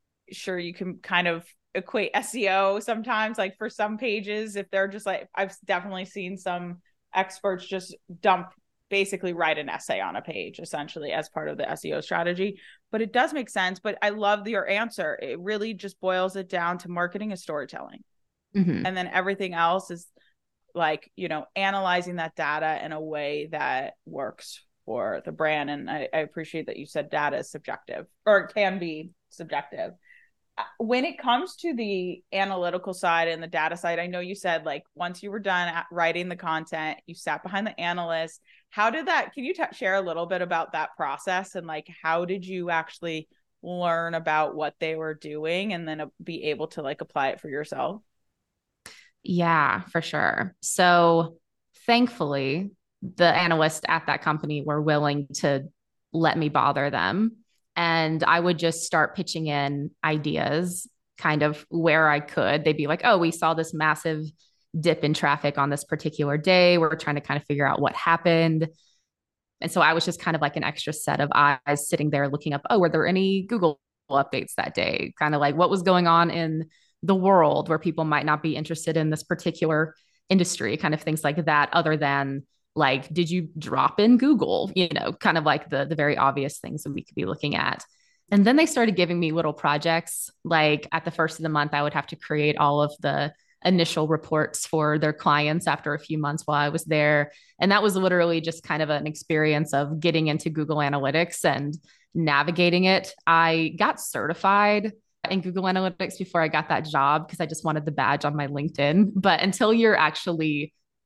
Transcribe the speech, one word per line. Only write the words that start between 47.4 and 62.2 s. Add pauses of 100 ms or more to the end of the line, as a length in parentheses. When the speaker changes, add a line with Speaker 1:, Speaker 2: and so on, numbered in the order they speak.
Speaker 1:
for
yourself? (1200)
Speaker 2:
Yeah,
for
sure.
So (480)
thankfully, (320)
the
analysts
at
that
company
were
willing
to (460)
let
me
bother
them. (380)
And
I
would
just
start
pitching
in (120)
ideas (300)
kind
of
where
I
could.